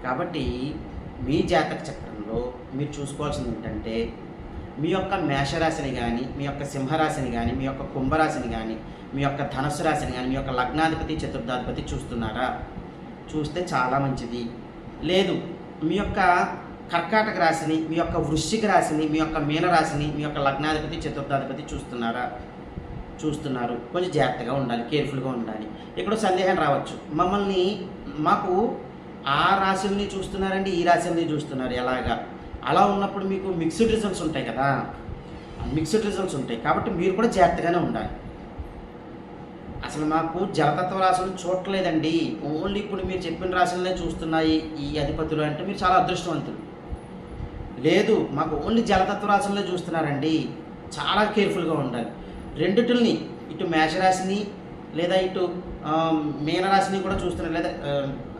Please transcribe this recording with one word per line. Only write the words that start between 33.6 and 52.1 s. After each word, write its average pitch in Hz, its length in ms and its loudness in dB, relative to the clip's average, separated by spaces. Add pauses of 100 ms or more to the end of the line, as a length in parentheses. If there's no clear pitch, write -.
రిజల్ట్స్ 196 320 0
ఉంటాయి 139 220 -2
కదా, 123 420 0 (840)
మిక్స్డ్ 160 320 2
రిజల్ట్స్ 185 320 0
ఉంటాయి. 117 240 -2
కాబట్టి 156 300 2
మీరు 185 220 2
కూడా 226 140 4
జాగ్రత్తగానే 175 520 4
ఉండాలి. 117 300 0 (1800)
"అసలు 151 180 -2
మాకు 165 480 0
జలతత్వ 180 460 2
రాశులు 185 500 2
చూడట్లేదండి, 165 960 2
only 175 320 -2
ఇప్పుడు 190 260 -2
మీరు 180 160 -2
చెప్పిన 175 360 -4
రాశులనే 180 360 2
చూస్తున్నాయి 160 840 2
ఈ 143 220 -4
అధిపతులు" 151 440 0
అంటే 147 220 -2
మీరు 196 200 -2
చాలా 180 100 6
అదృష్టవంతులు. 175 600 2 (1200)
"లేదు, 170 520 4
మాకు 156 240 0 (120)
only 226 140 4
జలతత్వ 202 460 2
రాశులనే 196 440 4
చూస్తున్నారండి", 156 760 0 (500)
చాలా 180 260 4
కేర్‌ఫుల్‌గా 175 500 2
ఉండాలి. 120 320 -2 (500)